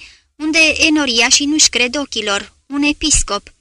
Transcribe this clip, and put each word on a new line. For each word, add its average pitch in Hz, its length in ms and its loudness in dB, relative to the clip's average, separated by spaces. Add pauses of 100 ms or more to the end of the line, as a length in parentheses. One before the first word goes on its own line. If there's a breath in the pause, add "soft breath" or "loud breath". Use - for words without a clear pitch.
(360 loud breath)
unde 311 240 -2 (180)
enoriașii 285 680 2
nu-și 302 240 2
cred 247 260 -2
ochilor, 214 580 -6 (140)
un 285 140 -4
episcop. 294 800 0